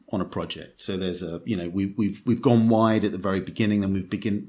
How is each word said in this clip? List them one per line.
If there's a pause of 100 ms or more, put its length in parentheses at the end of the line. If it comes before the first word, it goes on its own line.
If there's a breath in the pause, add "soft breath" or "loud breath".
(100)
on
a
project.
So
there's
a,
you
know,
we,
we've,
we've
gone
wide
at
the
very
beginning,
then
we
begin,